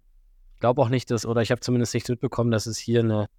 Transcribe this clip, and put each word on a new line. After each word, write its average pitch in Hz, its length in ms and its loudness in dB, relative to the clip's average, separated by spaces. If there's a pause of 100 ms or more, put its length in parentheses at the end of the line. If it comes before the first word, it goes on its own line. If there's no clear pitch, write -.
(540)
ich - 60 -14
glaub 127 180 2
auch 127 100 4
nicht, 123 220 -2
dass, 117 160 -2
oder 117 160 2
ich 110 100 0
hab 120 100 -2
zumindest 120 320 0
nicht 117 140 -4
mitbekommen, 120 420 -2
dass 113 160 0
es 110 120 -8
hier 117 220 2
eine, 107 280 0 (100)